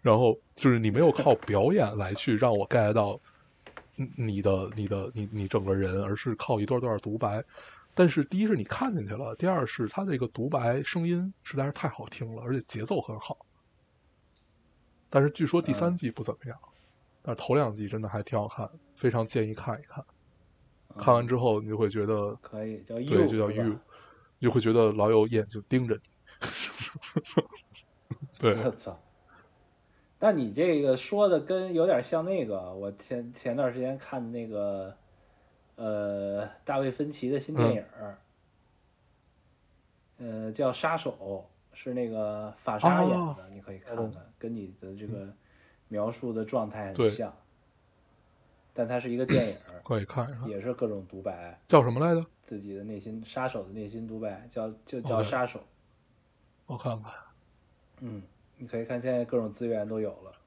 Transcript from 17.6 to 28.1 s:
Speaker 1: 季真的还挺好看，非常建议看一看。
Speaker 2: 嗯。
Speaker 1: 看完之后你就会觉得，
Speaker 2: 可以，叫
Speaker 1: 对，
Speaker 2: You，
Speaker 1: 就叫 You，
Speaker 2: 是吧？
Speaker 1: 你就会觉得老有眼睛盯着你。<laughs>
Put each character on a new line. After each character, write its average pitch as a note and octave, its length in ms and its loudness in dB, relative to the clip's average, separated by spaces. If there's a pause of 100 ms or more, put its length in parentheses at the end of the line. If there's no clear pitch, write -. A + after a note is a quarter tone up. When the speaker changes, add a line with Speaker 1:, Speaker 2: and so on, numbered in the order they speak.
Speaker 1:
季 G#2 100 -6
真 A2 160 -4
的 G#2+ 60 -6
还 G#2 140 -4
挺 - 160 -2
好 G#2 100 0
看， - 200 -8 (280)
非 B2+ 140 2
常 A2+ 140 2
建 A2 240 0
议 A2 60 -4
看 A#2 260 -6
一 - 40 -20
看。 - 200 -14 (840)
Speaker 2:
嗯。 - 80 -18
Speaker 1:
看 B2+ 160 6
完 A#2+ 120 4
之 B2 100 2
后 A#2 240 4
你 A2 80 -8
就 G#2+ 80 -2
会 G#2+ 140 4
觉 G#2 160 -2
得， G#2 340 0
Speaker 2:
可 G#2+ 260 -10
以， A2 180 -8
叫 A2+ 120 -12
Speaker 1:
对， A#2+ 80 -4
Speaker 2:
You， D3+ 220 6
Speaker 1:
就 A2 120 2
叫 G#2 120 2
You， A#2+ 140 0
Speaker 2:
是 A2 80 2
吧？ A2 80 -6 (580)
Speaker 1:
你 B2 80 2
就 A2+ 60 6
会 B2 80 6
觉 A2 120 4
得 A2+ 200 8
老 G#2 180 4
有 G#2+ 160 8
眼 A2 220 0
睛 G#2+ 200 -10
盯 B2+ 200 2
着 A2 60 2
你。 G#2 80 -8 (380)
<laughs> - 2000 -6